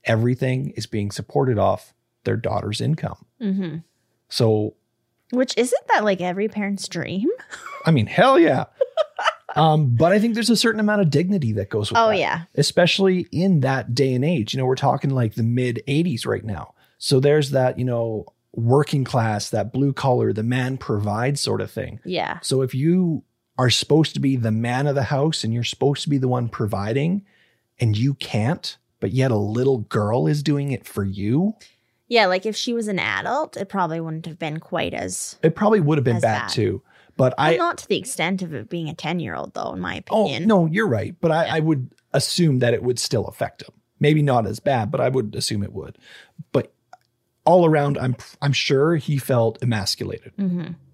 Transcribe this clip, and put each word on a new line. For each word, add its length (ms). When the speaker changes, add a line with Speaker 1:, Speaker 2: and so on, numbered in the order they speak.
Speaker 1:
Everything 640
is 160
being 240
supported 480
off 340
their 140
daughter's 440
income. 440
Speaker 2:
Mm-hmm. 380
Speaker 1:
So 440
Speaker 2:
Which, 260
isn't 320
that, 160
like, 160
every 260
parent's 400
dream? 420
<laughs> 280
Speaker 1:
I 60
mean, 160
hell 320
yeah. 300
<laughs> 60
Um, 400
but 160
I 80
think 160
there's 160
a 40
certain 240
amount 220
of 80
dignity 440
that 160
goes 200
with 80
Speaker 2:
Oh, 120
Speaker 1:
that, 100
Speaker 2:
yeah. 220
Speaker 1:
especially 760
in 300
that 340
day 180
and 100
age. 300
You 60
know, 60
we're 100
talking, 340
like, 240
the 80
mid 460
eighties 400
right 160
now. 320
So 200
there's 320
that, 280
you 60
know, 420
working 500
class, 460
that 240
blue 200
collar, 380
the 120
man 340
provides 640
sort 200
of 100
thing. 340
Speaker 2:
Yeah. 360
Speaker 1:
So 200
if 140
you 480
are 140
supposed 420
to 60
be 160
the 160
man 340
of 80
the 100
house 400
and 100
you're 100
supposed 400
to 60
be 100
the 80
one 220
providing 760
and 180
you 180
can't, 640
but 120
yet 200
a 60
little 420
girl 480
is 160
doing 280
it 140
for 180
you. 520
Speaker 2:
Yeah, 200
like, 180
if 100
she 180
was 140
an 120
adult, 580
it 120
probably 300
wouldn't 280
have 100
been 220
quite 340
as 480
Speaker 1:
It 140
probably 240
would 180
have 80
been 120
Speaker 2:
as 40
Speaker 1:
bad 200
Speaker 2:
bad. 80
Speaker 1:
too. 340
But 220
Speaker 2:
Well, 80
Speaker 1:
I 100
Speaker 2:
not 220
to 80
the 100
extent 460
of 100
it 160
being 200
a 40
ten-year-old, 640
though, 180
in 60
my 320
Speaker 1:
Oh, 140
Speaker 2:
opinion. 220
Speaker 1:
no, 200
you're 200
right. 320
But 120
I, 160
Speaker 2:
Yeah. 80
Speaker 1:
I 60
would 280
assume 460
that 160
it 80
would 160
still 260
affect 380
him. 80
Maybe 220
not 240
as 140
bad, 320
but 100
I 80
would 260
assume 280
it 100
would. 240
But 200
all 220
around, 320
I'm, 180
I'm 140
sure 440
he 200
felt 460
emasculated. 760
Speaker 2:
Mm-hmm. 360